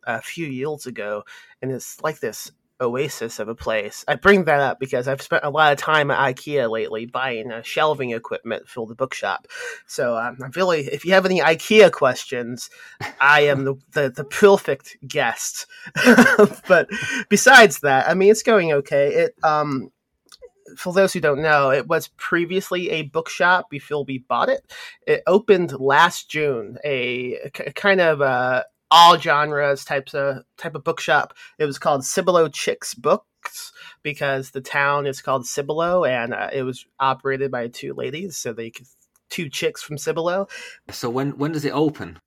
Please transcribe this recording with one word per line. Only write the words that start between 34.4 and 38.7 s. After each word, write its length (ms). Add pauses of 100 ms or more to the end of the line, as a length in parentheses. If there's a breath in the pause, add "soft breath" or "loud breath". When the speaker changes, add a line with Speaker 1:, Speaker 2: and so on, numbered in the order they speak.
Speaker 1:
the 80
town 460
is 160
called 240
Cibolo, 580
and, 280
uh, 200
it 100
was 240 (140)
operated 500
by 180
two 260
ladies, 420
so 160
they 180